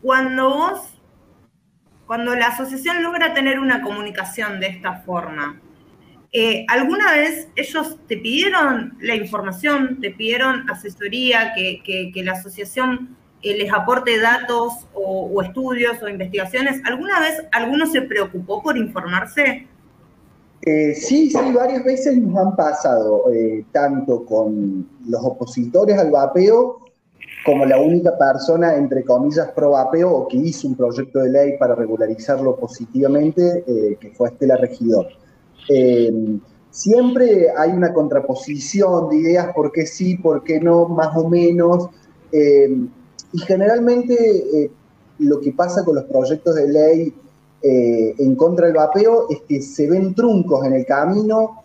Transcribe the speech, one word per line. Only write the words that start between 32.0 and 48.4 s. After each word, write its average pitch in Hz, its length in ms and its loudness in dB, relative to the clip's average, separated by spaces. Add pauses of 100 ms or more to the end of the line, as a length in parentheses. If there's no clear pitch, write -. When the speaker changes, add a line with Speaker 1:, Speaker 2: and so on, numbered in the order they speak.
Speaker 2:
positivamente, 151 1120 0
eh, 107 340 -2
que 104 120 -20
fue 120 180 -2
Estela 131 260 2
Regidor. 113 520 0 (600)
Eh, 117 680 2 (320)
siempre 240 840 4
hay 156 180 2
una 175 200 0
contraposición 151 1160 0
de 151 60 2
ideas, 175 380 2
por 147 180 0
qué 160 120 -2
sí, 180 320 -2
por 156 260 0
qué 156 180 -2
no, 170 280 4
más 160 260 0
o 165 140 0
menos. 175 640 2 (420)
Eh, 143 420 6 (580)
y 180 80 -4
generalmente, 240 760 2
eh, 190 560 2 (480)
lo 147 220 2
que 143 120 -2
pasa 175 320 0
con 156 120 2
los 135 80 -4
proyectos 139 500 0
de 147 140 2
ley, 156 460 4 (480)
eh, 117 560 2
en 135 180 4
contra 170 300 4